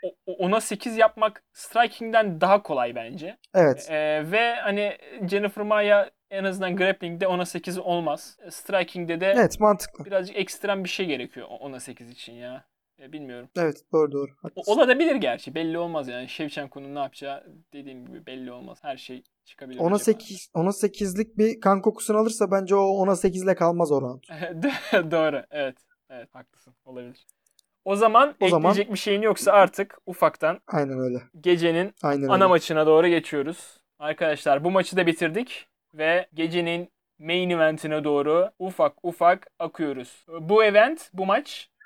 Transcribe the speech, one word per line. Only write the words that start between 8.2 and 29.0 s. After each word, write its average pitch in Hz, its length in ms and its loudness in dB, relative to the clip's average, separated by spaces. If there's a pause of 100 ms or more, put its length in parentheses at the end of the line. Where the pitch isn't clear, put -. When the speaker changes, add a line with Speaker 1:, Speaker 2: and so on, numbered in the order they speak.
Speaker 1:
E, 170 40 -20
striking'de 170 680 -6
de 190 160 2
Speaker 2:
Evet, 214 240 4
mantıklı. - 440 0
Speaker 1:
birazcık 190 320 -4
ekstrem 196 480 -6
bir 175 40 -8
şey 190 180 -6
gerekiyor 123 440 -8
o-, 123 60 -14
ona 131 240 -14
sekiz 123 300 -18
için 117 220 -20
ya. 123 320 -16 (380)
E, 143 100 -20
bilmiyorum. 127 440 -16
Speaker 2:
Evet, 160 200 -2 (160)
doğru, 151 200 4
doğru. 139 180 -6
Speaker 1:
O-, - 120 -20
Speaker 2:
Haklısın. 180 300 -2
Speaker 1:
olabilir 269 420 4
gerçi. 131 400 -4
Belli 165 240 -4
olmaz 165 300 -6
yani. 123 200 -10
Shevchenko'nun 143 640 -10
ne 143 40 -10
yapacağı 139 460 -10 (280)
dediğim 131 340 -18
gibi - 200 -20
belli 127 260 -14
olmaz. 123 300 -18
Her 139 140 -10
şey 127 260 -16 (220)
çıkabilir 127 340 -16
Speaker 2:
Ona 175 160 0
Speaker 1:
o 208 40 2
cephaneden. 196 60 -8
Speaker 2:
sekiz, 214 500 -4
ona 170 180 0
sekizlik 202 640 -4
bir 220 220 2
kan 196 220 2
kokusunu 214 360 0
alırsa 220 320 0
bence 196 260 0
o 196 40 6
ona 196 360 2
sekizle 185 380 0
kalmaz 170 380 2
o 135 100 2
round. 127 200 -10
Speaker 1:
<laughs> 170 880 -2
Doğru. 156 400 0
Evet. 135 260 -6 (340)
Evet, 120 240 -18
haklısın. 127 400 -20 (100)
Olabilir. 127 420 -18 (580)
O 196 120 0
zaman 233 440 6
Speaker 2:
O 190 80 4
zaman 170 220 4
Speaker 1:
ekleyecek 202 240 0
bir 190 40 -4
şeyin 208 240 -2